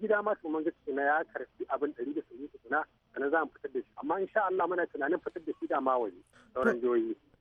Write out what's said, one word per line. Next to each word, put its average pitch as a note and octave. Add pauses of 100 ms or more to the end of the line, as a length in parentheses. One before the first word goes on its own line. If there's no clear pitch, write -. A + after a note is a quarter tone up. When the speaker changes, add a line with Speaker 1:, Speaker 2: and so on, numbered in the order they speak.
Speaker 1:
gida G#3
ma G#3
tukuna D#3
ga D#3+
tukuna C#3
ya D3+
karɓi -
abin C3+
ɗari -
bisa G#3+
ɗari C#3
tukuna, C#3+ (300)
sannan C#3
za D#3+
mu C3+
fitar -
da B2+
shi. -
Amma D#3
in F#3+
sha -
Allah F#3
muna F3
tunanin D3
fitar -
da -
shi E4
da D#3
ma C3
waje, G2 (360)
sauran B2+
Speaker 2:
To, B2
Speaker 1:
jihohi. A2+ (260)